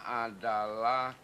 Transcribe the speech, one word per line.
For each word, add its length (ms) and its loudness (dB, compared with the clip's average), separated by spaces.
adalah 1200 0